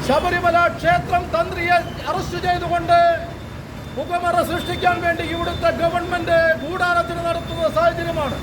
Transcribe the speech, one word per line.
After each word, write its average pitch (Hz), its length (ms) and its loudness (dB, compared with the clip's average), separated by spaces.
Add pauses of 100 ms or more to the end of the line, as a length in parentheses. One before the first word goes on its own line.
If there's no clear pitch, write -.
ശബരിമല 339 500 2 (200)
ക്ഷേത്രം 349 460 2 (100)
തന്ത്രിയെ 349 440 0 (320)
അറസ്റ്റ് 359 360 -4
ചെയ്തുകൊണ്ട് 349 540 2 (960)
പുകമറ 349 420 -2 (120)
സൃഷ്ടിക്കാൻ 349 560 0
വേണ്ടി 339 180 0 (100)
ഇവിടുത്തെ 339 360 0 (120)
ഗവൺമെന്റ് 339 560 0 (240)
ഗൂഢാലോചന 349 680 0
നടത്തുന്ന 330 400 -2 (100)
സാഹചര്യമാണ്. 330 640 0